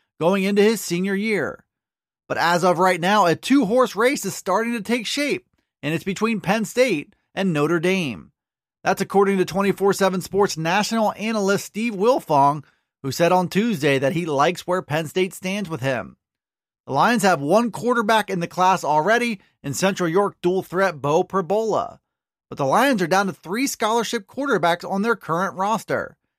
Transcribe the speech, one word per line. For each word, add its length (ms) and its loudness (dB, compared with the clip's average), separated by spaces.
going 240 2
into 180 2
his 200 4
senior 340 -2
year. 500 -4
But 100 -4
as 260 2
of 160 2
right 220 2
now, 240 4
a 100 4
two-horse 600 2
race 280 0
is 100 -6
starting 400 -2
to 80 -4
take 260 -2
shape, 400 -4
and 100 -2
it's 100 -4
between 380 -2
Penn 240 0
State 500 0
and 180 0
Notre 280 2
Dame. 520 -4
That's 180 0
according 380 2
to 60 2
twenty-four 480 0
seven 280 0
Sports 360 -2
national 600 0
analyst 480 -2
Steve 300 -6
Wilfong, 680 2
who 80 -6
said 200 2
on 180 2
Tuesday 500 0
that 140 0
he 120 -4
likes 400 0
where 160 -2
Penn 260 -4
State 260 -2
stands 360 -8
with 120 -8
him. 360 -4
The 60 -6
Lions 300 2
have 180 2
one 300 2
quarterback 580 0
in 120 -4
the 60 -4
class 360 2
already 560 0
in 100 -6
Central 340 0
York 360 0
dual 180 2
threat 400 -2
Beau 220 2
Pribula. 720 -2
But 120 -14
the 60 0
Lions 360 2
are 60 0
down 180 2
to 80 -4
three 320 -6
scholarship 640 -2
quarterbacks 600 0
on 140 -2
their 140 0
current 400 -4
roster. 600 -2